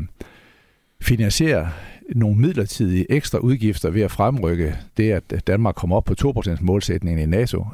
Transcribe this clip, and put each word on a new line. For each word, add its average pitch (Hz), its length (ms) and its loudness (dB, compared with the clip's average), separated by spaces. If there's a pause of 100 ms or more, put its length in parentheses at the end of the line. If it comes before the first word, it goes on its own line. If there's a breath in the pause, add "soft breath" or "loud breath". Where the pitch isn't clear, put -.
(1000 loud breath)
finansiere 110 680 2 (460 loud breath)
nogle 107 220 4
midlertidige 107 720 0
ekstra - 260 0
udgifter 110 520 0
ved 98 120 0
at 98 100 0
fremrykke 87 640 0 (220)
det, 110 140 2
at 95 360 -4
Danmark 101 280 2
kommer 87 200 0
op 113 80 2
på 95 120 0
to 143 160 0
procents 98 300 -2
målsætningen 87 640 0
i - 20 0 (120)
nato. 104 360 0